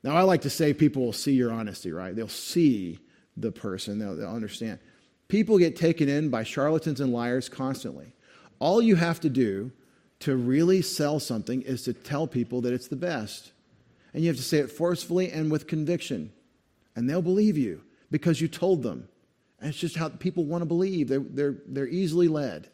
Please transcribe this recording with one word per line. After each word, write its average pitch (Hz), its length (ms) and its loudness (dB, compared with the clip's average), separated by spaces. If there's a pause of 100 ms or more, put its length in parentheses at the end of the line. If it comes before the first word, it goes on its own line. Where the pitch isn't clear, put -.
Now, 143 120 0
I 185 60 6
like 185 200 6
to 139 80 -2
say 151 220 2
people 139 320 4
will 113 80 -2
see - 200 -2
your 123 180 4
honesty, 107 400 -6
right? 92 240 -8
They'll 110 140 -6
see 120 720 0 (360)
the 110 140 -4
person. 101 480 -8
They'll, 101 160 -6
they'll 95 160 -8
understand. 110 480 -10 (480)
People 214 320 4
get 170 160 6
taken 165 340 2
in 147 220 0
by 113 140 -2
charlatans 151 560 0
and 131 120 0
liars 120 360 -2
constantly. 120 680 -8 (460)
All 180 200 4
you 226 140 8
have 170 260 2
to 160 80 0
do 120 440 0 (480)
to 135 160 0
really 156 460 4
sell 147 360 0
something 120 440 -4
is 127 200 -6
to 123 100 -4
tell 147 360 -4
people 123 320 -2
that 120 120 0
it's 123 140 -4
the 139 100 -6
best. 139 540 -6 (640)
And 156 80 -2
you 170 60 4
have 147 80 0
to 127 60 -8
say 156 160 2
it 131 120 0
forcefully 175 600 -2
and 156 180 -2
with 151 160 -2
conviction. 151 680 -4 (600)
And 120 160 -2
they'll 175 100 0
believe 185 380 2
you 101 240 -2 (280)
because 151 300 2
you 165 60 2
told 170 380 2
them. 71 240 -8 (520)
And 143 80 -6
it's 147 100 -8
just 165 180 -6
how 160 140 -2
people 170 340 -2
want 170 180 -2
to 165 40 -2
believe. 170 420 0
They're, 135 100 2
they're, 143 380 -2 (100)
they're 135 220 -4
easily 175 400 2
led. 131 460 -2